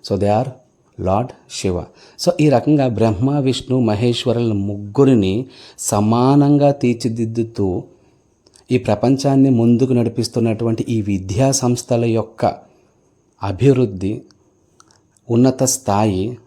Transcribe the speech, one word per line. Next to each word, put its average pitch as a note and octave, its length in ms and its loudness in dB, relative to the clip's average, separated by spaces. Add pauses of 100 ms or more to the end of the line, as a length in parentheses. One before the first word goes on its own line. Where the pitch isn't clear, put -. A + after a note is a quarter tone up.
So, G2+ 140 -2
they G#2 200 2
are C3+ 100 -6 (500)
Lord G2 240 0
Shiva. - 560 -6 (440)
So, F3 60 4 (100)
ఈ D3+ 80 4
రకంగా C3+ 380 2
బ్రహ్మ, A2+ 520 0
విష్ణు, C3 400 -2
మహేశ్వరుల A#2 760 0
ముగ్గురిని G#2 920 0 (340)
సమానంగా C#3 920 2
తీర్చిదిద్దుతూ A2+ 1120 -2 (880)
ఈ B2+ 60 2
ప్రపంచాన్ని C3+ 720 2
ముందుకు A#2+ 440 2
నడిపిస్తున్నటువంటి A2+ 960 -2
ఈ A2+ 120 -2
విద్యా G2+ 500 -2
సంస్థల B2 540 -2
యొక్క A2 400 -2 (1000)
అభివృద్ధి, G#2 760 0 (1080)
ఉన్నత C3 340 2
స్థాయి G#2+ 840 -2